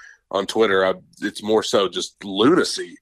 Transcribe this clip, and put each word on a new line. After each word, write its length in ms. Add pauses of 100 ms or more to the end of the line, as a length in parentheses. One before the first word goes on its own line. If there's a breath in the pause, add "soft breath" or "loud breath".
(300 loud breath)
on 160
Twitter. 400
I, 80 (280)
it's 200
more 200
so 260
just 360
lunacy 760